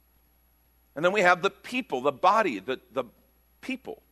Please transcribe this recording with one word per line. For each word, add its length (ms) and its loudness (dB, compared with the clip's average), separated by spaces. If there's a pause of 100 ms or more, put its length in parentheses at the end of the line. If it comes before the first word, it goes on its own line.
(960)
And 80 -6
then 80 2
we 100 -2
have 200 4
the 80 0
people, 500 -8
the 140 0
body, 460 2
the, 200 -8 (140)
the 100 -4 (560)
people 420 -12 (100)